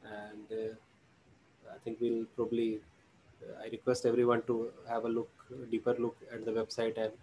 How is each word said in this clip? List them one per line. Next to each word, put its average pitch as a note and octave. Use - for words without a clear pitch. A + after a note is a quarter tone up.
And, G#2+
uh, A2
I -
think A2+
we'll A#2
probably, A2+
uh, -
I A2+
request B2
everyone A#2+
to A2+
have A#2
a A#2
look, A#2
a -
deeper A2+
look A#2
at A2+
the A2+
website A2+
and A2